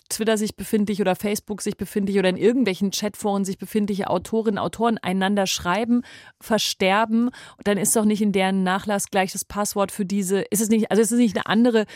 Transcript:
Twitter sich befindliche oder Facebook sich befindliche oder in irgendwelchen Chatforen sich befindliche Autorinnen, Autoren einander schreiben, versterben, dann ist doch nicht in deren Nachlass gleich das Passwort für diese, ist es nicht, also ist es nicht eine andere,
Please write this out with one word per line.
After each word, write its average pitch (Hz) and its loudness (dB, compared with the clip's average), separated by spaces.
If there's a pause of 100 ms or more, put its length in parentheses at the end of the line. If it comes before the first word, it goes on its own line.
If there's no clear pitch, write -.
Twitter 220 0
sich 214 -2
befindliche 208 -2
oder 185 2
Facebook 208 -6
sich 208 -4
befindliche 196 -2
oder 185 4
in 180 0
irgendwelchen 202 2
Chatforen 202 -2
sich 190 -6
befindliche 202 -2
Autorinnen, 208 -2
Autoren 214 0
einander 190 0
schreiben, 226 0 (400)
versterben, 220 0 (340)
dann 202 2
ist - 0
doch 220 2
nicht 214 2
in 208 2
deren 190 2
Nachlass 196 -2
gleich 190 0
das - -8
Passwort 202 -2
für 208 -4
diese, 190 0
ist 202 -2
es 214 0
nicht, 220 2
also 202 4
ist 214 0
es 240 2
nicht 214 4
eine 208 -4
andere, 220 4 (100)